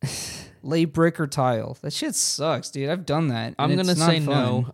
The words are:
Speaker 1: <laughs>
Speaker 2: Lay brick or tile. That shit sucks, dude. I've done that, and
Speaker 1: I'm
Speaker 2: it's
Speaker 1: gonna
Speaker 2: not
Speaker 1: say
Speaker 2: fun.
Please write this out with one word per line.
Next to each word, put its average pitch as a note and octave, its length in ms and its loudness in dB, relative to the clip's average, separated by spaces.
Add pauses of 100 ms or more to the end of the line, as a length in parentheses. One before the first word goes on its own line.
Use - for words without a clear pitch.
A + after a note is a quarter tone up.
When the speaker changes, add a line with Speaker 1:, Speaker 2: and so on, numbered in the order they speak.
Speaker 1:
<laughs> - 600 -10
Speaker 2:
Lay E3 220 2
brick E3 360 2
or D#3 80 0
tile. A#2+ 540 0
That D3 100 -6
shit D4 220 -4
sucks, - 560 -2
dude. C#3 200 -4
I've F3+ 160 -4
done E3 220 2
that, A#2 200 -2
and A2+ 100 -10
Speaker 1:
I'm D3+ 140 2
Speaker 2:
it's F3+ 160 2
Speaker 1:
gonna F3 100 4
Speaker 2:
not D#3+ 100 4
Speaker 1:
say E3 120 4
Speaker 2:
fun. C3 540 2